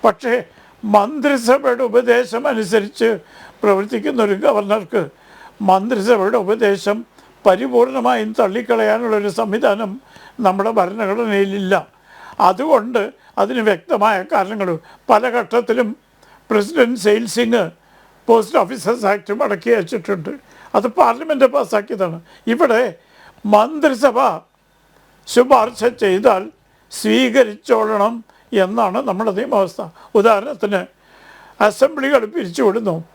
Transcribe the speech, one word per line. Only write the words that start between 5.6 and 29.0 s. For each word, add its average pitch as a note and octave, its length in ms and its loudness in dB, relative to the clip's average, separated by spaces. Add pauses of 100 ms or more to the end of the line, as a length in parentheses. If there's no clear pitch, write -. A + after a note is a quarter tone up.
മന്ത്രിസഭയുടെ G#3 760 0
ഉപദേശം G3+ 520 0 (480)
പരിപൂർണമായും A#3+ 840 2 (100)
തള്ളിക്കളയാനുള്ളൊരു G#3+ 1000 0
സംവിധാനം G#3+ 520 -2 (540)
നമ്മുടെ G3 340 0
ഭരണഘടനയിലില്ല. G3 960 -2 (760)
അതുകൊണ്ട് A#3 520 0 (400)
അതിന് A#3 280 -2
വ്യക്തമായ G#3 480 0 (160)
കാരണങ്ങൾ G3+ 360 -2 (420)
പല G#3+ 120 4 (140)
ഘട്ടത്തിലും A#3 500 0 (600)
പ്രസിഡന്റ് A#3 560 0
സെയിൽ G#3+ 200 2 (100)
സിംഗ് A3+ 280 0 (640)
പോസ്റ്റ് A3+ 360 2
ഓഫീസേഴ്സ് A3 480 -4
ആക്ട് G3+ 300 -4
മടക്കി G#3 340 -2
അയച്ചിട്ടുണ്ട്. F#3 560 -6 (460)
അത് G#3 100 0 (120)
പാർലമെന്റ് C#4 560 2
പാസ്സാക്കിയതാണ്. G#3 640 -4 (360)
ഇവിടെ B3 280 2 (760)
മന്ത്രിസഭ C4 640 2 (1120)
ശുപാർശ A#3+ 480 4 (220)
ചെയ്താൽ G3 400 2 (560)
സ്വീകരിച്ചോളണം A3 1120 2 (500)
എന്നാണ് G#3 360 0 (100)